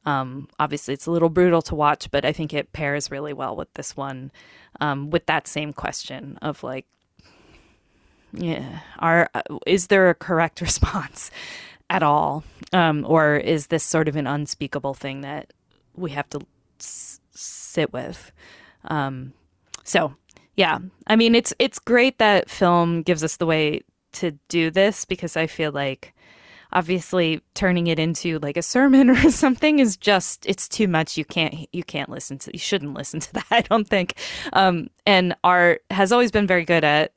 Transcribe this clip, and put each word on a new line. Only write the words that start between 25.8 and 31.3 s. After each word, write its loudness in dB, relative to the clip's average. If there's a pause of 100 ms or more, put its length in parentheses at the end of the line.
obviously 0 (140)
turning 2
it 0
into, -2
like, -6
a -2
sermon 6
<laughs> 8
or 6
something 4
is 4
just, 0
it's -2
too 0
much. 0
You -4
can't, -4